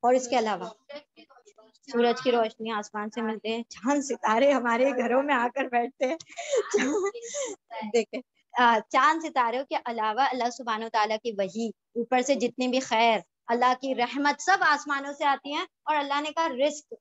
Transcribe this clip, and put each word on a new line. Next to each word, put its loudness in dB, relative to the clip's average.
और 6
इसके 0
अलावा -2
सूरज 2
की 2
रोशनी 0
आसमान -6
से -6
मिलते -4
हैं, -4
चांद -2
सितारे 2
हमारे 2
घरों 0
में 0
आकर 0
बैठते -2
हैं। -2
<laughs> -2
देखे, -2
आ, 6
चांद 2
सितारों 0
के -6
अलावा -2
अल्लाह 0
सुब्हानहू -6
व -10
तआला 0
की -6
वही, -4
ऊपर 0
से 2
जितनी -2
भी 0
खैर, 2
अल्लाह 4
की -4
रहमत, 0
सब 2
आसमानों 0
से -4
आती 0
हैं। -4
और 2
अल्लाह 0
ने -4
कहा 0
रिस्क। -2